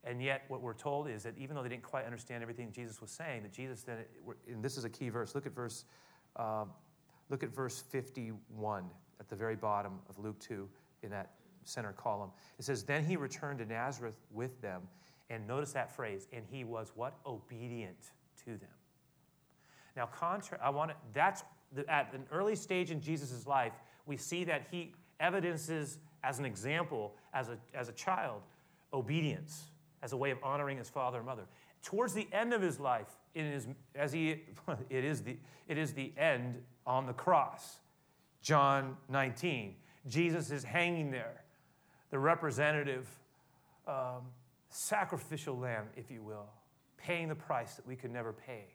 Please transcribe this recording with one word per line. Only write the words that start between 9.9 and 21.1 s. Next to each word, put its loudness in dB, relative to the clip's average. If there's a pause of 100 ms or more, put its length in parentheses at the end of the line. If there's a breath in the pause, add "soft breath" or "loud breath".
of -14
Luke -6
two -6 (360 loud breath)
in -8
that -6 (320)
center -4
column. -2 (260 loud breath)
It -8
says, 0
"Then 2
he 4
returned -2
to -2
Nazareth -2 (120)
with -4
them," -6 (420 loud breath)
and -4
notice -2
that -2
phrase, -4
"and -8
he -6
was" -6
what? -4
"Obedient -8 (320)
to -8
them." -14 (1300 loud breath)
Now, 0
contra-, -2
I 6
wanna, 2 (180)